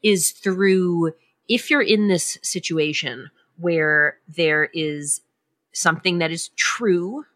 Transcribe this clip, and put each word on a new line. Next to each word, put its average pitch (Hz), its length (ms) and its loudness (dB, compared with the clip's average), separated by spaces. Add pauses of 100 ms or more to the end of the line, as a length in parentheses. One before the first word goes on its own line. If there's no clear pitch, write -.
is 196 300 2
through, 185 800 0 (340)
if 233 220 -2
you're 294 120 2
in 208 260 2
this 180 340 0
situation 151 880 -4 (280)
where 156 600 2 (100)
there 151 460 0
is 147 480 -6 (500)
something 175 480 0
that 165 120 0
is 165 240 -8
true 208 720 -2 (100)